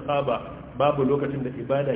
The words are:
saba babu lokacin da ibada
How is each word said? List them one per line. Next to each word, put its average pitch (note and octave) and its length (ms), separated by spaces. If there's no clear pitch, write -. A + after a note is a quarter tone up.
saba C#3 360
babu C#3+ 280
lokacin C#3 380
da B2+ 80
ibada C3 440